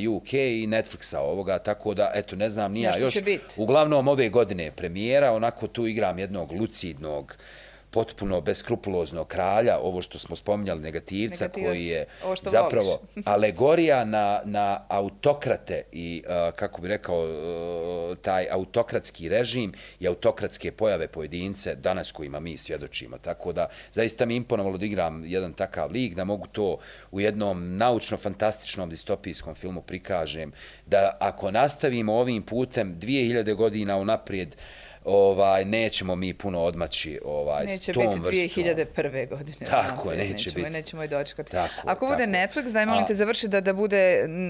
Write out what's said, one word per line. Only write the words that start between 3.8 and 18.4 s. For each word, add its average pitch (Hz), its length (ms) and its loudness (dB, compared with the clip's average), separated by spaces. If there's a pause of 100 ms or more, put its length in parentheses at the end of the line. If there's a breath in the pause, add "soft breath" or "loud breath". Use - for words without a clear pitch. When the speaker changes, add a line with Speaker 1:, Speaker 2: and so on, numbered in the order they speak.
Speaker 1:
ove 135 220 4
godine 92 420 2
premijera, 117 600 2
onako 110 340 0
tu 117 200 -2
igram 101 320 0
jednog 90 320 -6
lucidnog, 78 840 -4 (540 loud breath)
potpuno 98 500 0
beskrupuloznog 90 840 -2
kralja, 98 520 4
ovo 90 220 -2
što - 180 -10
smo 82 160 -8
spominjali, 98 460 -2
negativca, 90 600 -4
Speaker 2:
Negativac. 131 240 -4
Speaker 1:
koji 87 180 -2
je 82 200 -2 (180 loud breath)
Speaker 2:
Ovo 185 120 -2
što 190 140 -6
Speaker 1:
zapravo 117 380 4
Speaker 2:
voliš. - 380 -4
<laughs> - 20 -
Speaker 1:
alegorija 135 800 4
na, 107 400 2
na 101 440 0
autokrate 98 1040 0
i, 85 360 -8
e, 85 240 0
kako - 300 -6
bi 90 60 -6
rekao, 90 360 0
e, 85 920 -4
taj 92 360 0